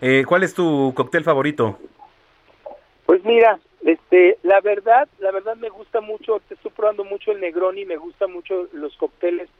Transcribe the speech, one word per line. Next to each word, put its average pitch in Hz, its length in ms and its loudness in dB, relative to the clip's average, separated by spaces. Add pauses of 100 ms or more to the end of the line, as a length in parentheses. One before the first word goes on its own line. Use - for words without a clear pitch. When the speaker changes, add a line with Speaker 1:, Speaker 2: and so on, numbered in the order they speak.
Speaker 1:
Eh, 131 260 2
¿cuál 180 180 2
es 165 100 -4
tu 143 400 0
cóctel 151 300 -2
favorito? 139 540 0 (1300)
Speaker 2:
Pues 180 200 2
mira, 226 340 4 (260)
este, 180 580 4
la 196 200 4
verdad, 208 440 2 (120)
la 190 140 -4
verdad 202 240 -6
me 226 120 -12
gusta 214 320 -8
mucho, 214 480 -6
te 202 60 -16
estoy - 160 -14
probando 208 340 -4
mucho 202 280 -6
el 196 80 -6
Negroni, 185 440 -4
me 180 120 -8
gusta 170 300 -8
mucho 180 460 -8
los 147 240 -12
cócteles, 175 640 -6